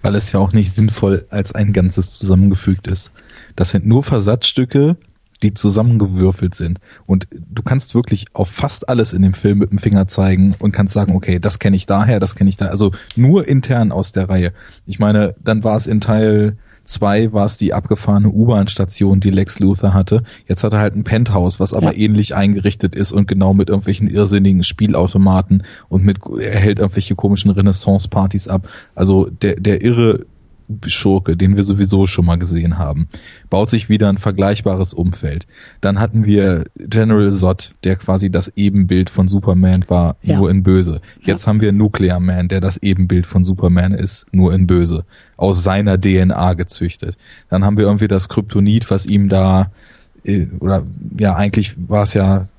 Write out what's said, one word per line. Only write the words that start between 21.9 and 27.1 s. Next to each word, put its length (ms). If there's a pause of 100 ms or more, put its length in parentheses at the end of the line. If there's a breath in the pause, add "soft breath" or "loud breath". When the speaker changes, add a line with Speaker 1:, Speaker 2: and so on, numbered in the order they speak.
Speaker 2:
Ja. 60
Speaker 1:
ähnlich 360
eingerichtet 600
ist 180
und 160
genau 240
mit 160
irgendwelchen 400
irrsinnigen 540
Spielautomaten 1000 (260 loud breath)
und 120
mit, 180 (200)
er 180
hält 200
irgendwelche 360